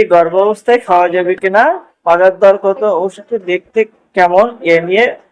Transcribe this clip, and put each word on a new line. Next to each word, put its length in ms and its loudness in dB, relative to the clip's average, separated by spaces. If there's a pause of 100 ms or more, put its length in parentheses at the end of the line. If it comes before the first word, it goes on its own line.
গর্ভাবস্থায় 840 0
খাওয়া 220 2
যাবে 260 -4
কিনা, 300 0 (400)
বাজার 340 2
দর 240 4
কত, 200 -4 (200)
ঔষধটি 360 -8
দেখতে 420 -6 (340)
কেমন, 320 2 (160)
এ 180 2
নিয়ে 240 -2 (280)